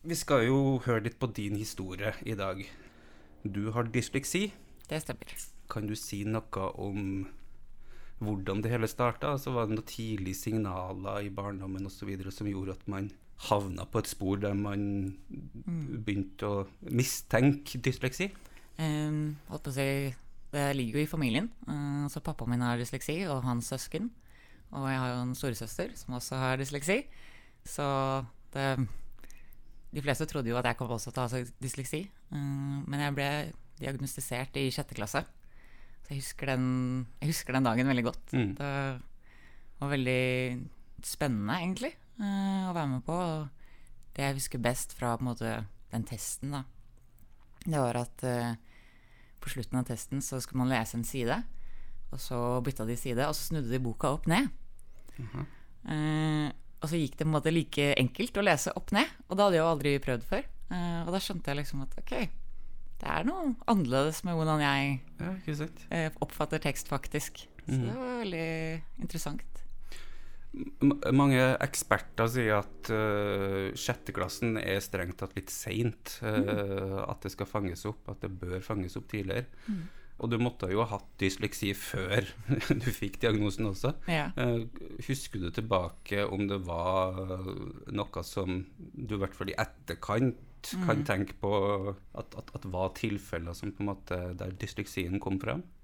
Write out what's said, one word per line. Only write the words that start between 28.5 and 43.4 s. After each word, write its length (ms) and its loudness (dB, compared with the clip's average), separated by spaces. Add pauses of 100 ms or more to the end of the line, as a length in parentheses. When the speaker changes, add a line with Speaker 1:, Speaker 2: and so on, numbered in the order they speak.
Speaker 2:
det, 360 2 (1040)
de 80 -4
fleste 240 2
trodde 240 -2
jo 80 2
at 80 0
jeg 120 4
kom 120 -2
også 240 -2
til 80 0
å 80 0
ha 140 -2 (180)
dysleksi. 380 -4 (320)
Eh, 560 -2
men 120 -2
jeg 140 2
ble 400 0 (260)
diagnostisert 800 -4
i 140 2
sjette 240 -4
klasse. 280 0 (800)
Så 80 -14
jeg 140 -4
husker 240 -4
den, 580 2 (160)
jeg 80 2
husker 240 -2
den 100 6
dagen 220 6
veldig 180 4
godt. 300 -2
Speaker 1:
Mm. 220 4
Speaker 2:
Det 460 -2 (800)
var 120 0
veldig 760 2 (380)
spennende, 580 0
egentlig, 320 -2 (260)
eh, 460 0
å 80 -2
være 200 0
med 120 -2
på. 80 0
Og 360 -2 (640)